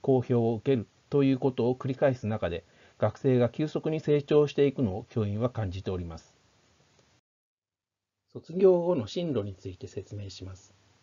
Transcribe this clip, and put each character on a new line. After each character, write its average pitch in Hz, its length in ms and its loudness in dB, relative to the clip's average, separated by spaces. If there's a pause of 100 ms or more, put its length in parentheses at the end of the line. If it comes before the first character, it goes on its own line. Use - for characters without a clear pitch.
公 135 160 2
表 123 180 0
を 117 180 2
受 110 100 -6
け 139 120 2
る 107 100 -2 (240)
と 143 140 2
い 135 100 4
う 127 60 -2
こ 135 120 0
と 123 200 0
を 127 40 0
繰 131 120 -8
り 131 80 -4
返 135 180 2
す 117 140 -6
中 107 240 -2
で、 85 120 -6 (360)
学 107 180 0
生 127 220 4
が 120 100 4
急 151 180 -4
速 156 220 -4
に 156 100 -2
成 147 220 2
長 147 240 4
し 139 80 -6
て 143 140 4
い 135 60 0
く 143 100 -2
の 95 140 -2
を 117 120 -10
教 110 160 -2
員 101 160 -4
は 123 80 0
感 110 220 -6
じ 92 120 -10
て 95 60 -6
お 92 80 -2
り 87 80 -6
ま 82 140 -12
す。 - 140 -20 (2000)
卒 160 220 -14
業 185 260 6
後 175 140 0
の 113 100 -2
進 175 260 -6
路 110 120 -2
に 101 100 -8
つ - 160 -14
い 90 80 -14
て - 80 -14
説 101 300 -12
明 101 140 -12
し - 140 -16
ま 92 120 -12
す。 - 180 -20 (300)